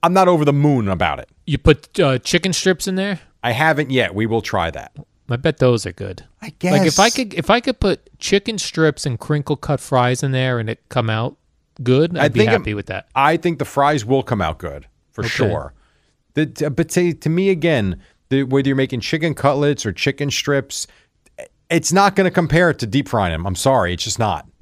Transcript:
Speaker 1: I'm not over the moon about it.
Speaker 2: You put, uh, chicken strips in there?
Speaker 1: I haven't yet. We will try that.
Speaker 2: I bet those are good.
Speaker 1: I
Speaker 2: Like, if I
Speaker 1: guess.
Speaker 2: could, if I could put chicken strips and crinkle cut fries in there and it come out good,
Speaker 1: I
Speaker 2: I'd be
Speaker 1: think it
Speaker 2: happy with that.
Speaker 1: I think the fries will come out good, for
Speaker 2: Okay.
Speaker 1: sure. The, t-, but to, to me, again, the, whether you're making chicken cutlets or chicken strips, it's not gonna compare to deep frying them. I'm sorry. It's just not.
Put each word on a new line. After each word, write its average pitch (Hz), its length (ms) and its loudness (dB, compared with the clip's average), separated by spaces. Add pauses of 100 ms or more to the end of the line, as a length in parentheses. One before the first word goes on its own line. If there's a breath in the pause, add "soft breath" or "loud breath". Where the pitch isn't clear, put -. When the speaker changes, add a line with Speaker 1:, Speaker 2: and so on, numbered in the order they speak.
Speaker 1:
I'm 170 100 2
not 185 160 4
over 165 160 4
the 143 80 4
moon 143 360 2
about 85 300 0
it. - 100 -14 (180)
Speaker 2:
You 151 120 -2
put, - 400 2
uh, 135 200 2
chicken 175 340 -2
strips - 340 0
in 185 100 -4
there? 190 240 -4 (220)
Speaker 1:
I 120 100 0
haven't 147 380 0
yet. 113 240 0
We 107 120 -2
will 110 160 0
try 85 280 -2
that. 71 220 -14 (360)
Speaker 2:
I 120 80 -4
bet 143 220 -2
those 120 280 2
are 87 60 -10
good. 95 320 -12 (160)
Speaker 1:
I - 120 -16 (100)
Speaker 2:
Like, 185 240 4
if 156 140 2
I 202 80 8
Speaker 1:
guess. 233 80 -2
Speaker 2:
could, 220 180 -4
if 175 160 -2
I 226 100 4
could 247 200 -4
put - 300 -2 (100)
chicken 202 380 -2
strips 156 480 0
and 123 120 -4
crinkle 147 380 -2
cut 139 240 -4
fries 127 420 0
in 139 100 -2
there 127 280 0
and 110 100 -6
it 117 180 -8
come 113 220 -2
out 110 260 -4 (460)
good, 147 340 2
Speaker 1:
I 143 80 2
Speaker 2:
I'd 147 80 2
be - 80 0
Speaker 1:
think 214 100 4
it - 20 4
Speaker 2:
happy 113 220 0
with 101 120 -8
that. 95 300 -10
Speaker 1:
I 147 200 4
think 165 220 -2
the 139 60 -4
fries 143 400 0
will 131 180 0
come 110 180 -2
out 78 180 -2
good, 71 280 -12 (240)
for - 140 -10
Speaker 2:
Okay. 117 60 -4
Speaker 1:
sure. 87 420 -2 (640)
The, 156 120 0
t-, 156 220 -6
but 160 220 -2
to, 180 240 0
to - 140 -6
me, 180 200 2
again, 139 520 0 (280 soft breath)
the, 135 160 2
whether 135 240 2
you're 135 80 2
making 131 240 -2
chicken 160 340 -2
cutlets 143 500 0
or 107 80 -2
chicken 139 380 -4
strips, - 560 -4 (840 soft breath)
it's 165 220 0
not 196 220 4
gonna 190 160 2
compare 165 420 2
to - 140 -4
deep 131 220 0
frying 98 240 0
them. 82 160 -4
I'm 95 80 -4
sorry. 107 380 2
It's 85 100 -8
just - 160 -6
not. 101 260 -2 (160)